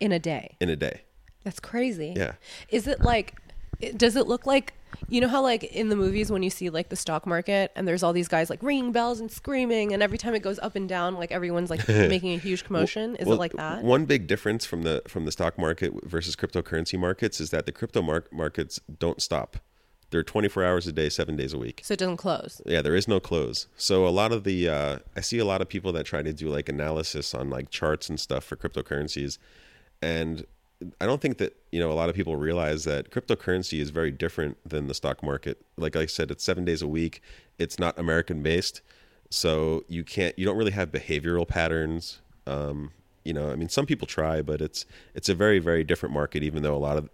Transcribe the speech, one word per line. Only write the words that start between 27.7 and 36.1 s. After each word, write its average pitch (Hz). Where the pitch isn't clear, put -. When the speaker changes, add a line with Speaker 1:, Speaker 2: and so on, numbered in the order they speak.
Speaker 2:
and 76
stuff -
for -
cryptocurrencies. 71
And 80
I 95
don't 135
think 139
that, -
you 85
know, 82
a 78
lot 82
of 85
people 82
realize 78
that 73
cryptocurrency 92
is 73
very 80
different 76
than 76
the 67
stock -
market. 71
Like 80
I 80
said, 78